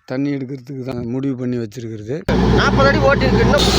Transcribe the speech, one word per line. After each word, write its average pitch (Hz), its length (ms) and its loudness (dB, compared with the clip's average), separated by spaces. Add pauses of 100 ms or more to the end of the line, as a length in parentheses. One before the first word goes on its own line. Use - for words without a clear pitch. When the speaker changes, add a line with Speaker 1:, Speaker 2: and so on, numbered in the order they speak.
Speaker 1:
தண்ணி 135 260 -2
எடுக்கிறதுக்கு 135 520 -8
தான் 120 220 -6
முடிவு 131 300 -4
பண்ணி 123 220 -4
வச்சிருக்கிறது. 113 640 -8 (340)
Speaker 2:
நாற்பது 269 340 4
அடி 277 80 2
ஓட்டிருக்கு 269 420 4
இன்னும். 240 260 4 (140)